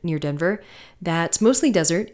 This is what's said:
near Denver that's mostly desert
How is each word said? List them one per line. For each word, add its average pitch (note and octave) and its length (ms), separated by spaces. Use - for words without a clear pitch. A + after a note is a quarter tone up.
near D#3+ 160
Denver D#3 420
that's E3+ 400
mostly B3+ 300
desert F3 420